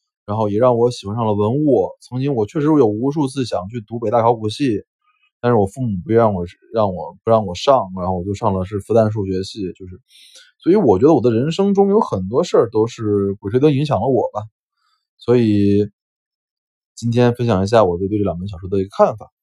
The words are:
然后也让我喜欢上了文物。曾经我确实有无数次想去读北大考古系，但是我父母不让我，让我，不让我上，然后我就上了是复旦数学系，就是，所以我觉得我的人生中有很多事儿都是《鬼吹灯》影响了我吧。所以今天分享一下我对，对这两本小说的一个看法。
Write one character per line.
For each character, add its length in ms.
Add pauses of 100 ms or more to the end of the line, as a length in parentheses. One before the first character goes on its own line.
(280)
然 100
后 120
也 100
让 180
我 140
喜 160
欢 80
上 100
了 80
文 220
物。 340 (100)
曾 220
经 140
我 100
确 160
实 60
有 180
无 260
数 160
次 160
想 260
去 120
读 160
北 140
大 100
考 140
古 140
系， 340 (580)
但 100
是 40
我 100
父 160
母 220
不 80
让 220
我， 120 (280)
让 200
我， 300
不 80
让 140
我 100
上， 420
然 100
后 100
我 60
就 100
上 200
了 120
是 140
复 140
旦 180
数 140
学 180
系， 300
就 140
是， 140 (580)
所 120
以 40
我 240
觉 60
得 80
我 80
的 100
人 200
生 220
中 160
有 100
很 280
多 160
事 140
儿 120
都 180
是 500
《鬼 140
吹 80
灯》 140
影 120
响 140
了 80
我 240
吧。 100 (760)
所 200
以 520 (1040)
今 160
天 240
分 100
享 180
一 40
下 180
我 120
对， 100
对 100
这 60
两 140
本 100
小 100
说 120
的 100
一 40
个 80
看 240
法。 160 (120)